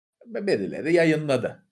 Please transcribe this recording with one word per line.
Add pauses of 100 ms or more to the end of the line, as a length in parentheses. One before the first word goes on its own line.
(260)
Birileri
yayınladı.